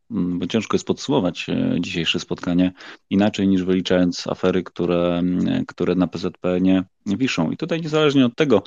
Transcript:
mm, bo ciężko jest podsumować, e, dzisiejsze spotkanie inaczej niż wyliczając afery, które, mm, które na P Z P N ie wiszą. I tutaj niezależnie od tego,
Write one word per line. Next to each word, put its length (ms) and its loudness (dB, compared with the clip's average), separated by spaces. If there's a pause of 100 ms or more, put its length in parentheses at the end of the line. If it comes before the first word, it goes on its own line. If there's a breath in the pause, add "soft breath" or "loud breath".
(120)
mm, 280 -2
bo 80 -4
ciężko 280 -2
jest 120 -4
podsumować, 600 -2
e, 300 0
dzisiejsze 400 -4
spotkanie 520 0 (380 loud breath)
inaczej 380 2
niż 160 2
wyliczając 640 0
afery, 360 0
które, 540 0
mm, 480 0
które 300 -2
na 120 2
P 120 -10
Z 180 -6
P 120 -4
N 160 2
ie 180 4 (220)
wiszą. 460 0
I 60 -6
tutaj 240 -4
niezależnie 440 4
od 100 -2
tego, 320 4